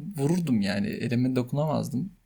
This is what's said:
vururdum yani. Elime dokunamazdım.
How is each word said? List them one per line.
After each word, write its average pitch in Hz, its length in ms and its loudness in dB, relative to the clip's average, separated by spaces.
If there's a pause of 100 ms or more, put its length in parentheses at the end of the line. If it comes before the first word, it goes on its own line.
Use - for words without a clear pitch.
(160)
vururdum 143 440 2
yani. 101 280 0
Elime 123 480 0
dokunamazdım. 127 760 -2 (140)